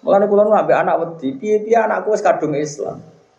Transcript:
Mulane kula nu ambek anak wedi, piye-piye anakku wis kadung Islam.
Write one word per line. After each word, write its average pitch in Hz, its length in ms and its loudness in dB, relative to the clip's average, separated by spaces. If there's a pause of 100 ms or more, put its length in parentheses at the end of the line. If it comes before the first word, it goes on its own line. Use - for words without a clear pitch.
Mulane 202 240 4
kula 202 160 4
nu 214 120 4
ambek 156 200 2
anak 170 240 0
wedi, 160 400 -6
piye-piye 214 400 0
anakku 214 320 -2
wis 208 120 -2
kadung 156 320 0
Islam. - 440 -8 (400)